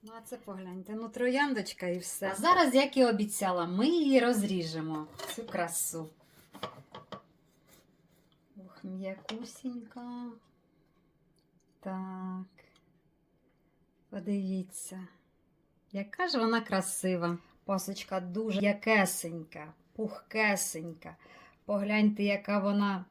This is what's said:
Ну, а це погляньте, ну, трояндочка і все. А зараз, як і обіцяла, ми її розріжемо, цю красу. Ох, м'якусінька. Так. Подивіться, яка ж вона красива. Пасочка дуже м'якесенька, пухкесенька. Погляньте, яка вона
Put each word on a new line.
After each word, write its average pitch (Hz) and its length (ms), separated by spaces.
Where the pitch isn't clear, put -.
Ну, 214 160
а - 20
це 247 160
погляньте, 190 580
ну, 220 140
трояндочка 247 760
і 180 120
все. 196 340
А - 20
зараз, 320 400
як 269 220
і 262 80
обіцяла, 202 600
ми 185 200
її 294 340
розріжемо, 165 880
цю 226 100
красу. 170 640
Ох, 185 280
м'якусінька. 240 1400
Так. 185 680
Подивіться, 190 960
яка 202 360
ж 277 100
вона 226 220
красива. 185 800
Пасочка 190 560
дуже 196 400
м'якесенька, 180 1120
пухкесенька. 190 1200
Погляньте, 208 580
яка 202 360
вона 202 520